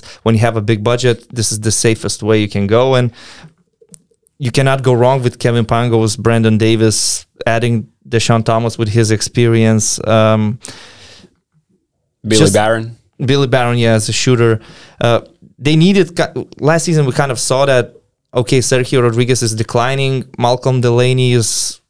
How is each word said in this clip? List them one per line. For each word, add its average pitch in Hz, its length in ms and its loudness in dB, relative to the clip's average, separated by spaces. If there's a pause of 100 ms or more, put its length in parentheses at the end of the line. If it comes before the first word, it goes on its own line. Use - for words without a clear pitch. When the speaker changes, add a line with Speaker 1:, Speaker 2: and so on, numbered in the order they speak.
(240)
Speaker 1:
when 113 120 2
you 107 60 2
have 113 140 0
a 110 60 -4
big 104 220 -2
budget, 120 340 0 (180)
this 110 160 -4
is 110 80 -4
the 110 120 -2
safest - 520 -2
way 110 160 2
you 104 80 -2
can 101 200 -4
go, 127 280 2
and 123 160 0 (1300)
you 127 120 -4
cannot 135 320 0
go 127 100 2
wrong 123 280 2
with 120 180 -4
Kevin 117 260 0
Pangos, 117 520 0
Brandon 113 400 2
Davis, 110 680 0 (200)
adding 117 440 -2 (180)
Deshaun 113 380 0
Thomas 113 320 -2
with 113 120 -2
his 110 220 2
experience. 113 960 0
Um, 110 520 2 (1600)
Speaker 2:
Billy 107 160 2
Speaker 1:
just 101 140 4
Speaker 2:
Barron. 110 420 0 (240)
Speaker 1:
Billy 139 280 0
Barron, 120 300 0
yeah, 117 160 2
as 110 140 0
a 110 60 -4
shooter. 117 480 2 (400)
Uh, 117 200 0 (380)
they 147 160 0
needed 180 400 2
ki-, - 320 -6 (120)
last 156 260 0
season 156 200 0
we 127 60 0
kind 139 200 -2
of 113 80 -6
saw 131 260 0
that, 127 280 0 (400)
okay, 127 260 0
Sergio 127 420 0
Rodriguez 120 420 0
is 110 120 -2
declining, 131 680 -2 (140)
Malcolm 127 440 0
Delaney 123 520 2
is - 560 -2